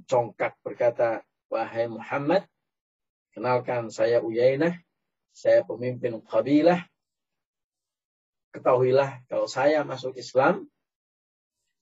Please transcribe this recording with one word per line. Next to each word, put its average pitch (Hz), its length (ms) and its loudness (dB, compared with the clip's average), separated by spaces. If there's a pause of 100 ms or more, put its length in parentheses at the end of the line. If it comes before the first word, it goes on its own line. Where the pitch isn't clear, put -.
congkak - 560 -4
berkata, - 640 -2 (240)
"Wahai 117 400 -4
Muhammad, 143 560 -2 (880)
kenalkan 120 560 -4
saya 117 320 0
Uyainah, 135 560 0 (560)
saya 113 320 2
pemimpin 120 560 -6
kabilah. 147 640 2 (1700)
Ketahuilah 131 720 2
kalau 135 240 -4
saya 147 320 2
masuk 127 400 -8
Islam, 143 480 0 (1120)